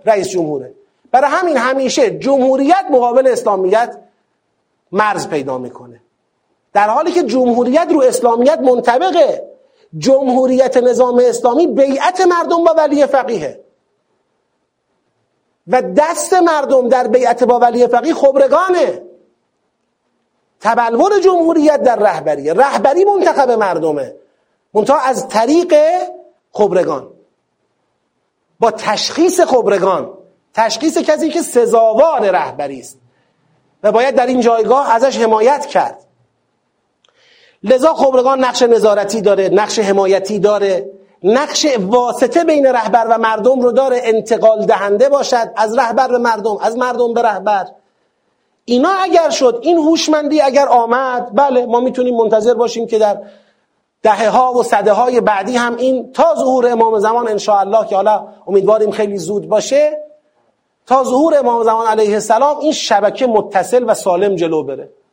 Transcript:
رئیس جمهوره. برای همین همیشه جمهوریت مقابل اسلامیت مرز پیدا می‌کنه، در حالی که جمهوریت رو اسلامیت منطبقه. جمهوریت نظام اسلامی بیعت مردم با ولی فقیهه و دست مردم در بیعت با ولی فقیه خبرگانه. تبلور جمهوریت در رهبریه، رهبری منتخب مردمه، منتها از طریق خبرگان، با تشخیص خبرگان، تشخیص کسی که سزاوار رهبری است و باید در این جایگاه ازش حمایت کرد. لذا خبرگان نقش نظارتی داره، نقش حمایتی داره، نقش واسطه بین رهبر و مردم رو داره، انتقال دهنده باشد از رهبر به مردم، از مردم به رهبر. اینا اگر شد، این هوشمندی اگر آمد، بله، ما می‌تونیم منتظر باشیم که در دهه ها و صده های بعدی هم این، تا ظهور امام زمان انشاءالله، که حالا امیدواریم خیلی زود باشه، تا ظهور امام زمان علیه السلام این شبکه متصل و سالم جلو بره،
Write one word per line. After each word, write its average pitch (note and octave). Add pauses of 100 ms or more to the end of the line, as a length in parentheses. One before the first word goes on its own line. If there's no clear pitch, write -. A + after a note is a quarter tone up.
رئیس G3+
جمهوره. D3+ (380)
برای C4+
همین E4
همیشه B3+
جمهوریت C#4
مقابل B3
اسلامیت G#3 (920)
مرز G3
پیدا C3+
می‌کنه، A#2+ (720)
در G#3
حالی D#4
که F4
جمهوریت B3
رو D#4
اسلامیت B3
منطبقه. B3+ (480)
جمهوریت B3+
نظام B3
اسلامی B3
بیعت C#4
مردم F4
با E4
ولی D4
فقیهه A3+ (2000)
و A#3+ (160)
دست D#4+
مردم C#4
در B3
بیعت A#3+
با A#3+
ولی A#3+
فقیه B3
خبرگانه. C#4 (1600)
تبلور A#3
جمهوریت E4
در A#3+
رهبریه، D#3
رهبری C#4
منتخب E4
مردمه، E3 (580)
منتها C4
از B3+
طریق D4+ (760)
خبرگان، E3 (1500)
با A3
تشخیص A#3+
خبرگان، F#3+ (400)
تشخیص A3+
کسی D#4
که E4
سزاوار A3+
رهبری C#3+
است - (840)
و G#3
باید A#3+
در B3
این B3+
جایگاه A#3
ازش A#3
حمایت A3+
کرد. - (1600)
لذا B3+
خبرگان C4
نقش B3+
نظارتی G#3+
داره، F#3+
نقش G#3
حمایتی G3
داره، G3+ (340)
نقش C4+ (120)
واسطه A#3+
بین D4+
رهبر A#3
و A3+
مردم A3+
رو B3
داره، B3+
انتقال A3
دهنده G3+
باشد B3+
از A3
رهبر B3
به A#3+
مردم، A3
از A3+
مردم A#3+
به A3+
رهبر. G3+ (1000)
اینا B3 (120)
اگر E4
شد، A#3+
این E4
هوشمندی D4+
اگر C4+
آمد، A#3+
بله، B3+
ما A#3
می‌تونیم B3
منتظر A3
باشیم A3+
که A3
در G#3 (800)
دهه G#3+
ها B3+
و B3
صده G#3
های A#3+
بعدی G3+
هم A#3+
این، B3+
تا D4+
ظهور B3+
امام A3+
زمان A#3
انشاءالله، G#3
که G3+
حالا G3+ (200)
امیدواریم G3+
خیلی G3+
زود E3+
باشه، D4 (840)
تا A#3+
ظهور C#4+
امام A#3+
زمان A3+
علیه G#3+
السلام A#3+
این D4+
شبکه G#3
متصل G#3+
و G#3+
سالم F#3+
جلو D#3+
بره، C3+ (240)